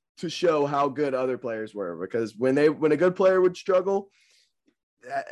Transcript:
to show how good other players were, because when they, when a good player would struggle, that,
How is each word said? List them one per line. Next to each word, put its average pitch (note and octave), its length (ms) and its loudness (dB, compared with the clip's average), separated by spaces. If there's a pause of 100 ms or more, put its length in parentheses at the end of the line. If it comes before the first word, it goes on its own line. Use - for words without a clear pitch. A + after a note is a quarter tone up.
(160)
to E3+ 140 -6
show D3+ 380 2
how C#3+ 200 0
good C3+ 280 -2
other B2+ 240 -2
players A2 340 -8
were, F#2 220 -6
because G2 400 -6
when C3 180 0
they, D3 160 4
when D3+ 220 0
a D3 60 2
good F3+ 180 2
player F#3 260 4
would F3+ 160 2
struggle, G3 520 -2 (1000)
that, C3+ 240 -6